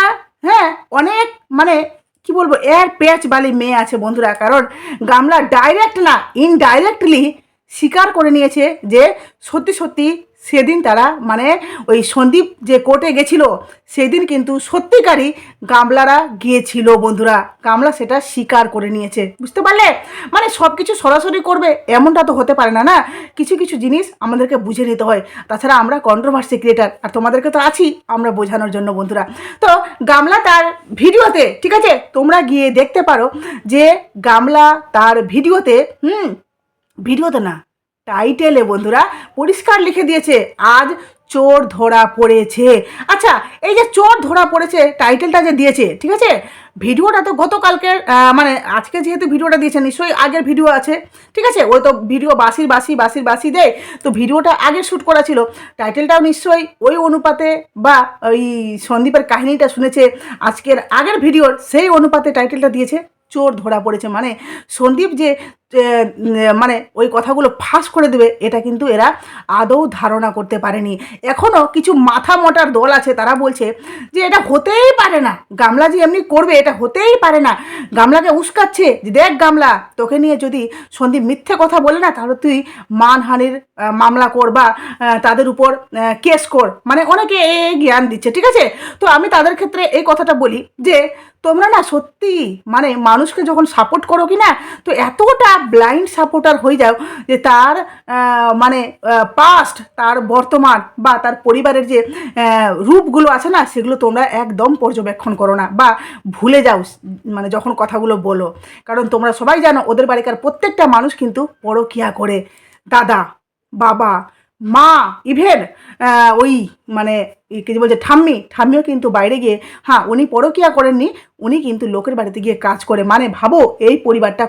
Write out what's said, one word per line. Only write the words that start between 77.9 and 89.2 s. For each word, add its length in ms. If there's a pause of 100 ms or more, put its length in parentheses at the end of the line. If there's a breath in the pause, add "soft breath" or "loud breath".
গামলাকে 340
উস্কাচ্ছে 720
যে, 80
"দেখ 280
গামলা, 440 (140)
তোকে 220
নিয়ে 180
যদি 320 (220 loud breath)
সন্দীপ 320
মিথ্যে 360
কথা 200
বলে 200
না, 120
তাহলে 240
তুই 280 (280 loud breath)
মানহানির, 720 (160)
আহ, 140
মামলা 360
কর 240
বা, 140
আহ, 540
তাদের 280
উপর, 260
আহ, 480
কেস 260
কর।" 240 (140)
মানে 180
অনেকে 320
এ, 360
এ 40
জ্ঞান 320
দিচ্ছে, 240
ঠিক 140
আছে? 240 (300 loud breath)
তো 80
আমি 220